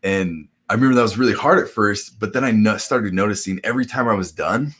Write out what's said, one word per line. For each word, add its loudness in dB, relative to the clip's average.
And -2
I 0
remember 4
that 4
was 0
really 2
hard 2
at -4
first, -2
but -4
then -2
I 0
no-, 4
started -2
noticing -2
every -2
time -4
I 2
was -2
done -4